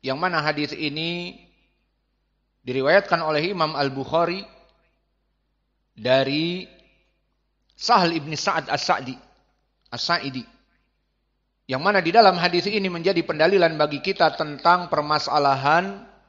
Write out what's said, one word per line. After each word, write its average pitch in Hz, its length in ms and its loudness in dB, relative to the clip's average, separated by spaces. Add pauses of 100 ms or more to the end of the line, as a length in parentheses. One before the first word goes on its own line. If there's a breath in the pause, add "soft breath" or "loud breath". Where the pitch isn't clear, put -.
Yang 135 160 -4
mana 175 240 0
hadis 147 320 -2
ini 165 640 -8 (1300)
diriwayatkan 160 560 2
oleh 156 320 -2
Imam 156 240 -2
Al-Bukhari 147 640 -2 (1500)
dari 139 720 0 (1120)
Sahal 175 400 2
ibni 147 200 -8
Sa'ad 160 320 -4
As-Sa'di, 135 480 -4 (720)
As-Sa'idi. 131 560 -4 (1200)
Yang 131 120 -4
mana 196 200 2
di 165 120 0
dalam 196 240 8
hadis 175 320 0
ini 196 200 -2
menjadi 170 360 0
pendalilan 165 520 2
bagi 147 240 0
kita 180 360 0
tentang 170 520 0
permasalahan 147 1160 0 (240)